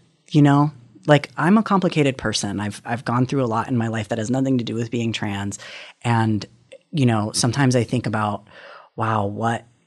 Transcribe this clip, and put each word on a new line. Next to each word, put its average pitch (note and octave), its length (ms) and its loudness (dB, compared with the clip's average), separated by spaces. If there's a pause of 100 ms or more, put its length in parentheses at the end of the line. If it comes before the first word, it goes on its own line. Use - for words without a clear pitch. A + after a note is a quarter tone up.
(280)
you D3 140 4
know? C#3+ 300 4 (340)
Like, D3 300 4
I'm E3+ 200 4
a A3+ 60 4
complicated E3 560 0
person. G#2 400 -4
I've, G#2 260 -6
I've A#2 200 -6
gone B2 220 0
through C3+ 180 0
a - 20 0
lot A2 220 -2
in C3 80 0
my A2+ 100 0
life A2 220 -4
that A#2 100 -4
has G#2+ 100 -4
nothing C3 300 0
to A#2+ 60 -4
do A2+ 100 -6
with A2+ 160 -4
being A2+ 220 -2
trans. G2+ 480 -6 (420)
And, A2+ 420 2 (460)
you C#3 160 2
know, A2 260 2
sometimes B2+ 440 2
I A#2+ 80 2
think A#2 220 -4
about, G#2+ 420 -4 (480)
wow, A2 280 -2
what, G#2+ 400 -4 (220)